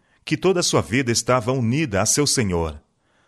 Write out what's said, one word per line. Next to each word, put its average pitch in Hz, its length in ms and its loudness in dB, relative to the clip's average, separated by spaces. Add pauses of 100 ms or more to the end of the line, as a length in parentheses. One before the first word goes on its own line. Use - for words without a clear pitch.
(220)
que 151 140 -2
toda 180 260 2
sua 131 200 2
vida 117 280 0
estava 117 400 0
unida 123 520 0
a 110 40 0
seu 147 200 2
Senhor. 85 520 -2 (480)